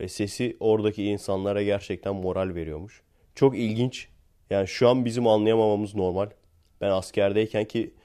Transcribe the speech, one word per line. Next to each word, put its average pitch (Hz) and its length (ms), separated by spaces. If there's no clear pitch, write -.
Ve 90 80
sesi 107 520
oradaki 107 440
insanlara 101 580
gerçekten 101 520
moral 92 400
veriyormuş. 80 480
Çok 135 240
ilginç. 120 500
Yani 98 180
şu - 200
an 127 160
bizim 120 220
anlayamamamız 107 680
normal. 95 360
Ben 101 100
askerdeyken 101 720
ki 113 300